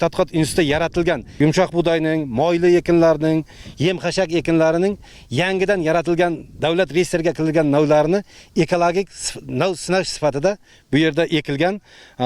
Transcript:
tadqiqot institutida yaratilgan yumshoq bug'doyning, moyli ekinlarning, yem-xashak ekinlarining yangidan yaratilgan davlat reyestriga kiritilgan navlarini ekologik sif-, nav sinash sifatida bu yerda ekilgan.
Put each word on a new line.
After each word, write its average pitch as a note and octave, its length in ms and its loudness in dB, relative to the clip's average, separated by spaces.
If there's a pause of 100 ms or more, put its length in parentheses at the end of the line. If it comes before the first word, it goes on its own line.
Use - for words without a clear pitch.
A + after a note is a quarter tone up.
tadqiqot E3+ 320 -2
institutida D#3+ 380 0
yaratilgan E3 500 -2 (160)
yumshoq D#3+ 380 2
bug'doyning, D#3+ 500 0
moyli E3+ 540 2
ekinlarning, D#3+ 640 2 (340)
yem-xashak E3+ 600 -2
ekinlarining E3 560 0 (340)
yangidan F#3 560 0
yaratilgan E3+ 480 0 (260)
davlat E3+ 320 0
reyestriga E3 400 0
kiritilgan D#3 380 0
navlarini D3+ 480 2 (460)
ekologik F3 440 0
sif-, - 300 -12 (220)
nav F3+ 240 -2
sinash F3+ 300 -2
sifatida D3+ 420 -2 (340)
bu - 60 2
yerda D#3+ 280 2
ekilgan. D#3+ 540 -2 (460)